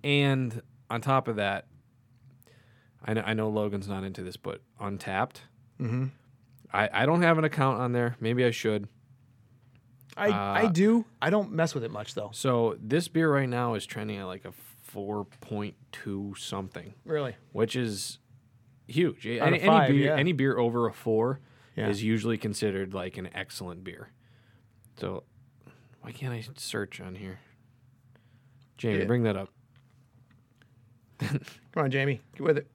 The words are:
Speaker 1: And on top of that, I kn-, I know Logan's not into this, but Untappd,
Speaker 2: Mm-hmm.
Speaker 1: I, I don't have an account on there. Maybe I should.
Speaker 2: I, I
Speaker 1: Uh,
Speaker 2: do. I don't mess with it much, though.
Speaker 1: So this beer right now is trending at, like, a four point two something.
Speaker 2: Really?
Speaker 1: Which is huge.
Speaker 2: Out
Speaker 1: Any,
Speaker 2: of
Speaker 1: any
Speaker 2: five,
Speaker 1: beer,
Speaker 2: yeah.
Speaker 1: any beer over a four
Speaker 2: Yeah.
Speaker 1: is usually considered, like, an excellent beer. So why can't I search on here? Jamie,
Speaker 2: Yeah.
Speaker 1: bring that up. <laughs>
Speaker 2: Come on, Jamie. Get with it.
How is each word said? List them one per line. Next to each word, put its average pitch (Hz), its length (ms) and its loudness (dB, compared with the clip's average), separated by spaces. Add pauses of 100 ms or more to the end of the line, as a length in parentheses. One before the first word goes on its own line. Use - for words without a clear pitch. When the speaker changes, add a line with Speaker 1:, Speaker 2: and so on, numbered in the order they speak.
Speaker 1:
And 135 580 2 (300)
on 113 100 -2
top 131 280 2
of 113 80 -2
that, 98 300 -2 (1400)
I 107 120 -2
kn-, 110 120 0
I 107 60 0
know 110 160 0
Logan's 104 400 -2
not 95 160 -6
into 98 180 -10
this, 90 140 -12
but - 240 -10 (200)
Untappd, 101 560 -4 (440)
Speaker 2:
Mm-hmm. 127 260 -2 (680)
Speaker 1:
I, 104 200 2
I 110 140 4
don't 170 160 4
have 165 160 6
an 156 60 2
account 135 360 2
on 123 120 0
there. 120 280 0
Maybe 123 240 2
I 120 60 6
should. 107 360 -2 (1300)
Speaker 2:
I, 208 120 2
I 202 380 2
Speaker 1:
Uh, 208 40 4
Speaker 2:
do. 214 340 6 (180)
I 147 80 2
don't 208 220 2
mess 160 220 0
with 120 100 -4
it 110 60 -6
much, 107 240 -10
though. 104 200 -6
Speaker 1:
So 117 460 2
this 139 280 0
beer 160 240 4
right 139 160 4
now 120 260 0
is 98 120 -4
trending 104 320 -8
at, 98 60 -8
like, 92 200 -10
a 92 80 -12
four - 720 -8 (160)
point 104 340 -6 (160)
two 101 480 -8
something. 95 560 -8 (100)
Speaker 2:
Really? 147 300 -4 (160)
Speaker 1:
Which 110 240 0
is 113 440 -4 (680)
huge. - 400 0
Speaker 2:
Out 117 220 2
Speaker 1:
Any, 175 80 4
Speaker 2:
of 160 80 -2
Speaker 1:
any - 20 6
Speaker 2:
five, 160 220 6
Speaker 1:
beer, 143 160 4
Speaker 2:
yeah. 147 120 2
Speaker 1:
any 156 160 2
beer 135 240 2
over 120 300 2
a 107 60 -2
four 117 480 0 (360)
Speaker 2:
Yeah. 107 120 -2
Speaker 1:
is 104 160 -2
usually 110 340 2
considered, 98 560 -2
like, 92 220 -6
an 92 180 -10
excellent 92 480 -10
beer. - 280 -14 (880)
So 95 260 -6 (800)
why 120 100 -14
can't 127 200 -8
I 113 120 -8 (120)
search - 440 -8
on 92 160 -12
here? 95 240 -14 (1400)
Jamie, 107 220 0
Speaker 2:
Yeah. 95 60 0
Speaker 1:
bring 120 180 2
that 107 120 2
up. 98 140 -8 (1700)
<laughs> - 0 -
Speaker 2:
Come 135 220 -2 (360)
on, 147 140 2
Jamie. 135 300 0 (160)
Get 139 60 -10
with 143 160 4
it. 139 160 -8